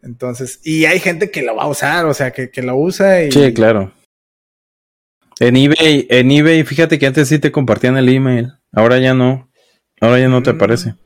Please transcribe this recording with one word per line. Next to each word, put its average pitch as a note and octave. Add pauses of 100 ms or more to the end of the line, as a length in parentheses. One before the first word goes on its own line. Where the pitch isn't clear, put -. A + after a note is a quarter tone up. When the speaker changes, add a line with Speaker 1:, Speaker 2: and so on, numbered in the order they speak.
Speaker 1:
Entonces, A#2+
y D#3+
hay E3+
gente F#3
que D3+
lo A#2
va -
a D3+
usar, D#3
o D3
sea, B2+
que, B2+
que C3
lo B2+
usa F#3
y D3
Speaker 2:
Sí, C#3
claro. A2 (1500)
En B2
eBay, D3
en B2+
eBay, D#3
fíjate D#3+
que C#3
antes C3+
sí D3+
te C#3+
compartían B2+
el B2+
email, B2+ (180)
ahora A#2
ya B2+
no, B2+ (520)
ahora A#2+
ya C3
no B2+
te B2+
Speaker 1:
Mm. -
Speaker 2:
aparece. A2+ (120)